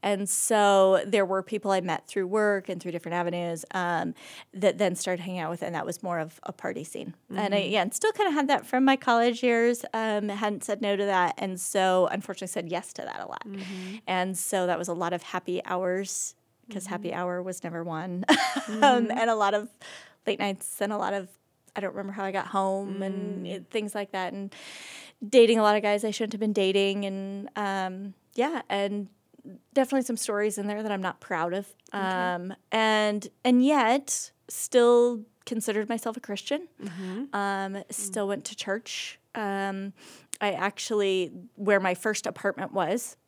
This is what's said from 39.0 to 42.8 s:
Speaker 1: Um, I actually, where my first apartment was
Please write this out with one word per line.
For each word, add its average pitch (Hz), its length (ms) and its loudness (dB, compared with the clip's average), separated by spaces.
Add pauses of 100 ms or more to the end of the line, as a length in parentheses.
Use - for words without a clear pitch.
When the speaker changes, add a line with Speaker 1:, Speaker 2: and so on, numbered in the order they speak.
Speaker 1:
Um, 196 580 -4 (480)
I 202 120 0
actually, 196 800 0 (240)
where 202 240 4
my 185 140 2
first 214 320 -2
apartment - 460 -4
was 190 440 -2 (120)